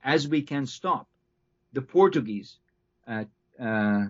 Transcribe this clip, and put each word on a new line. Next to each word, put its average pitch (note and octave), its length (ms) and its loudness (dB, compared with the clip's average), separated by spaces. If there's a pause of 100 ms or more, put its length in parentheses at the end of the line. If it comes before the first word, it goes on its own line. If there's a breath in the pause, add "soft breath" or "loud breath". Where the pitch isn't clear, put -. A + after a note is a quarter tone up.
as C#3+ 240 0
we D3 160 0
can C#3+ 240 -6
stop - 400 -6 (640)
the C3 100 -4
Portuguese, C3+ 760 2 (500)
uh, A2 160 -6 (360)
uh, G#2 500 2